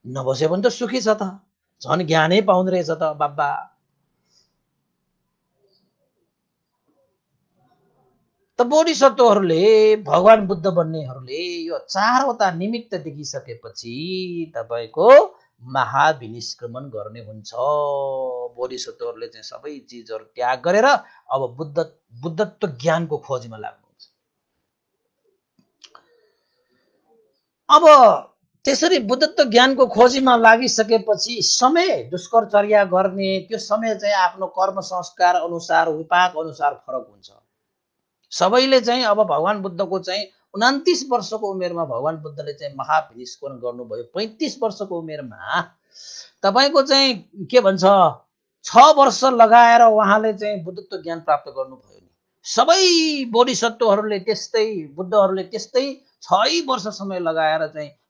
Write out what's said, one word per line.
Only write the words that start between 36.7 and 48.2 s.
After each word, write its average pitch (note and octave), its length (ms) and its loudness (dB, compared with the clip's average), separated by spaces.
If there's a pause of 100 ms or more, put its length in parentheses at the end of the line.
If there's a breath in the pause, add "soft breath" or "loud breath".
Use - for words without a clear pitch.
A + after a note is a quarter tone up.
फरक C3 380 -12
हुन्छ। G2+ 200 -20 (1000)
सबैले B3+ 500 2
चाहिँ A#3+ 220 -2
अब G#3+ 200 2
भगवान F3+ 380 -2
बुद्धको F#3 380 -6
चाहिँ F#3+ 280 -8 (260)
उनान्तिस C4+ 560 0
वर्षको G#3+ 420 -4
उमेरमा F3 340 -6
भगवान C#3 320 -6
बुद्धले D3 360 -14
चाहिँ C#3 220 -14
महाविनिष्करण C#3 800 -6
गर्नुभयो। A#2+ 480 -12
पैँतिस A3 580 -8
वर्षको F#3+ 380 -8
उमेरमा D3 640 -8 (840 loud breath)
तपाईँको C4+ 380 2
चाहिँ C4+ 480 0 (220)
के B3 80 4
भन्छ, F#3+ 220 0 (840)